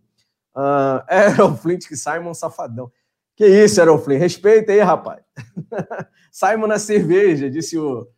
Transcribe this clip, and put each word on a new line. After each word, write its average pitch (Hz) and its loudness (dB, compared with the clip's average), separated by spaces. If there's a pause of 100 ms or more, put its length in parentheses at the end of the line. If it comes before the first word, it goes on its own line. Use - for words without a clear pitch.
(540)
Ah, 139 -2
<laughs> - -18
Aaron 190 2
Flint, 180 -6
que 151 -16
Simon 165 -10
Safadão. 127 -12 (420)
Que 208 2
isso, 208 6
Aaron 160 6
Flint? 139 -2
Respeita 208 0
aí, 208 4
rapaz. 151 -2 (140)
<laughs> - -16
Simon 214 -2
na 214 -2
cerveja, 185 0
disse 160 -8
o 127 -6 (120)